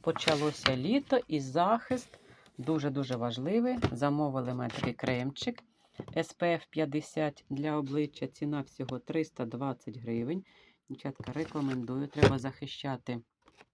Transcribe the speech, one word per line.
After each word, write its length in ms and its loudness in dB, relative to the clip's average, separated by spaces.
Почалося 760 2
літо 520 2
і 120 0
захист 800 0
дуже-дуже 580 0
важливий. 600 0
Замовили 640 2
ми 140 -2
такий 240 -2
кремчик 720 -2
С 160 0
П 220 2
Ф 120 -2
п'ятдесят 840 -2
для 260 0
обличчя. 500 0
Ціна 340 -4
всього 380 -6
триста 460 -2
двадцять 520 -4
гривень. 480 -2
Дівчатка, 440 -8
рекомендую. 760 -2
Треба 320 6
захищати 840 -6